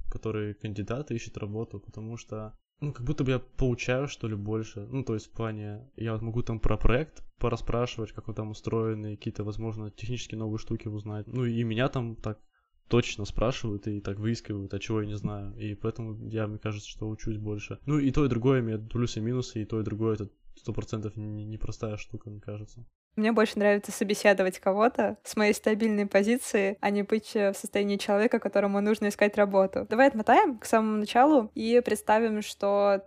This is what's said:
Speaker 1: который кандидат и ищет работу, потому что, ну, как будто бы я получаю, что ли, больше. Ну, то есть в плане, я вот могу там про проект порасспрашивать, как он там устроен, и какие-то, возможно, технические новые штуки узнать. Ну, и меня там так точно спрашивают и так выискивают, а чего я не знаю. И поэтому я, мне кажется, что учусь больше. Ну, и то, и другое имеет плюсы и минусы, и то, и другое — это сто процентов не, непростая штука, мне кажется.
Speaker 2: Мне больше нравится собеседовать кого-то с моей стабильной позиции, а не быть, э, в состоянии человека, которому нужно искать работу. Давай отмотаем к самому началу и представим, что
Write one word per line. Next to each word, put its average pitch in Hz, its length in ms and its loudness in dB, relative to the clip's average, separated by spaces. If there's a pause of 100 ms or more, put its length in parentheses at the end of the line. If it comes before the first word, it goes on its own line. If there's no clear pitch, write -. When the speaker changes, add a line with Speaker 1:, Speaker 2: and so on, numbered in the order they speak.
(100)
Speaker 1:
который 107 440 -4
кандидат 107 560 -6
и 117 40 -2
ищет - 240 -8
работу, 107 420 -8
потому 110 360 -12
что, 110 360 -12 (280)
ну, 147 120 -4
как 120 140 -8
будто 147 180 0
бы 127 60 2
я 131 80 2
получаю, 127 680 0
что - 200 -8
ли, 110 60 -2
больше. 107 460 -4 (100)
Ну, 131 140 -4
то 120 100 -2
есть 107 140 -6
в - 20 -20
плане, 107 640 -8
я 113 160 -4
вот 110 100 -4
могу 113 200 -2
там 113 160 -2
про - 180 4
проект - 460 4 (160)
порасспрашивать, 117 760 -2
как - 160 -12
он 110 60 -8
там 107 160 -6
устроен, 110 560 -2
и 104 100 -8
какие-то, 107 280 -6
возможно, 107 460 -6
технические - 480 -6
новые 110 200 -4
штуки 113 300 -6
узнать. 107 400 -8
Ну, 123 160 -2
и 117 180 0
меня 117 260 0
там 117 280 -4
так - 220 -8 (500)
точно 117 360 2
спрашивают 107 600 -2
и 104 140 -4
так 101 180 -6
выискивают, 104 560 -4
а 101 60 -6
чего 110 200 -2
я 104 60 -4
не 104 100 -6
знаю. 104 400 -8
И 107 200 -6
поэтому 113 500 -6
я, 110 220 -4
мне 107 100 -8
кажется, 104 300 -8
что - 200 -8
учусь 110 300 -4
больше. 104 480 -8
Ну, 147 140 2
и 139 100 2
то, 147 140 4
и 139 40 2
другое 123 320 2
имеет 110 300 -4
плюсы 117 300 -2
и - 20 -4
минусы, 120 400 -4
и - 20 -4
то, 110 160 -2
и 107 40 -2
другое — 110 300 -2
это 104 140 -6 (280)
сто - 160 -8
процентов 107 440 -6
не, 107 280 -8
непростая 107 520 -6
штука, - 340 -12
мне 104 100 -14
кажется. 104 440 -14 (320)
Speaker 2:
Мне 214 160 2
больше 220 260 2
нравится 202 340 2
собеседовать 196 680 2
кого-то 208 640 2
с - 120 -8
моей 208 160 4
стабильной 208 540 2
позиции, 202 720 2
а 202 100 2
не 202 120 0
быть, 214 320 -2
э, 202 180 2
в 208 40 -8
состоянии 202 400 0
человека, 208 420 2
которому 202 420 2
нужно 208 280 2
искать 202 280 2
работу. 196 540 4
Давай 254 180 8
отмотаем 262 500 4
к - 60 -16
самому 220 340 2
началу 240 560 6
и 233 300 4
представим, 214 580 2
что 202 640 2